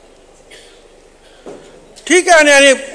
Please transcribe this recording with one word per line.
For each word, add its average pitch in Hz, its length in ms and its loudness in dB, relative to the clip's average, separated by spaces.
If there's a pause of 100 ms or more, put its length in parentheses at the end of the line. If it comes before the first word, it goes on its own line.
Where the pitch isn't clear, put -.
(2000)
ठीक 349 220 -2
आहे, 339 100 4
आणि, 294 120 2
आणि 277 240 2 (200)